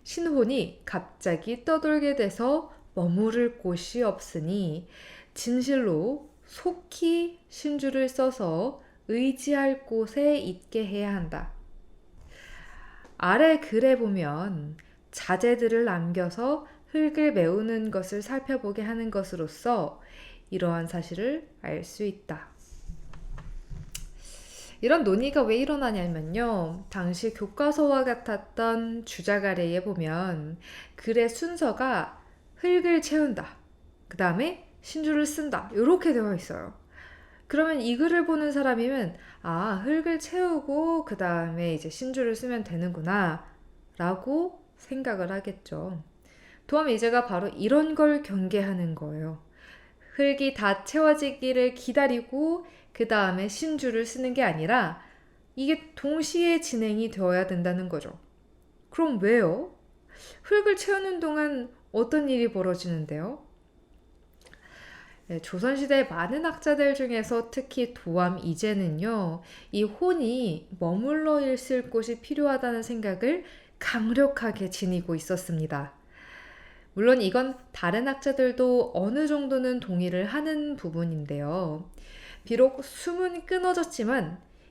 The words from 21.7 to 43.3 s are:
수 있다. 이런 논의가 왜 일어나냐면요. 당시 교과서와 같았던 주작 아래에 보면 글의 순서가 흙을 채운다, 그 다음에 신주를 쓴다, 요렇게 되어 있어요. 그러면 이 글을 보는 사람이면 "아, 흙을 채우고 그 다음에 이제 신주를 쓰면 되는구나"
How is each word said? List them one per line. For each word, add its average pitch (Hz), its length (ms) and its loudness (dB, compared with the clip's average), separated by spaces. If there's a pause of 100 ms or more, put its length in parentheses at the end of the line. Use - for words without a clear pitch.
수 - 180 -10
있다. 190 460 -8 (2250)
이런 277 240 4
논의가 262 380 4
왜 220 160 4
일어나냐면요. 196 1300 -2
당시 185 460 -4
교과서와 285 720 2
같았던 226 1000 -2
주작 202 400 -2
아래에 180 380 0
보면 170 760 -4 (400)
글의 233 320 2
순서가 262 960 -2 (320)
흙을 349 460 4
채운다, 277 560 0 (500)
그 170 80 -14
다음에 196 480 0 (160)
신주를 302 460 0
쓴다, 302 480 -4
요렇게 320 380 4
되어 214 220 0
있어요. - 380 -8 (760)
그러면 311 320 2
이 240 160 0
글을 330 280 4
보는 302 280 0
사람이면 254 640 0 (260)
"아, 190 420 -2
흙을 311 360 0
채우고 330 840 0
그 208 120 -8
다음에 170 580 -2
이제 156 160 -6
신주를 254 460 -2
쓰면 240 280 -6
되는구나" 175 800 -2 (540)